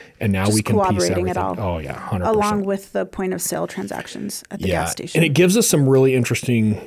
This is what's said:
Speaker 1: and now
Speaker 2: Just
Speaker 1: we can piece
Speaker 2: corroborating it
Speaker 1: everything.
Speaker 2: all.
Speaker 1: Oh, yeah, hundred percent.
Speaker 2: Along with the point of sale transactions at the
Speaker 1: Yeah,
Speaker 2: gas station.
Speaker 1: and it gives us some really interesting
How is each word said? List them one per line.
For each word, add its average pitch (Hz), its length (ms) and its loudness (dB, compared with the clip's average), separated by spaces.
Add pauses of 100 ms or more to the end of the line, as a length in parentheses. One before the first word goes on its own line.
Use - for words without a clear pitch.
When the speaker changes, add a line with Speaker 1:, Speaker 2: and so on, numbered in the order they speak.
(200)
Speaker 1:
and 107 100 0
now 95 140 0
Speaker 2:
Just 104 120 2
Speaker 1:
we 107 60 2
can - 140 0
piece 202 80 2
Speaker 2:
corroborating 180 420 0
it 180 100 -2
Speaker 1:
everything. 180 60 -2
Speaker 2:
all. 90 340 -4
Speaker 1:
Oh, - 20 -6
yeah, 69 200 -8
hundred - 280 -4
percent. 220 100 2
Speaker 2:
Along 208 280 0
with 196 280 -4
the - 140 -4
point 185 260 -4
of 180 80 -6
sale 170 260 -4
transactions - 840 -10
at - 100 -10
the - 80 -4
Speaker 1:
Yeah, 165 140 0
Speaker 2:
gas 85 100 -4
station. - 260 -4
Speaker 1:
and 165 60 6
it 160 80 2
gives 180 240 4
us 233 100 4
some 143 220 4
really 135 260 6
interesting 117 720 2